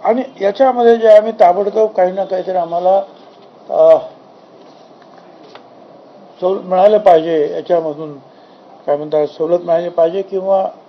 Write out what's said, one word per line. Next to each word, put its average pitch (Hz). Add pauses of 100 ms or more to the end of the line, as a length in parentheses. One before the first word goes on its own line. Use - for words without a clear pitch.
आणि 233 (180)
याच्यामध्ये 233
जे 220
आम्ही 214
ताबडतोब 202
काही 180
ना 190
काहीतरी 185
आम्हाला, 175 (720)
अ, 160 (2500)
सवल-, 185
मिळालं 185
पाहिजे, 165
याच्यामधून 156 (680)
काय 147
म्हणतात, 151
सवलत 165
मिळाली 170
पाहिजे 170
किंवा 190 (200)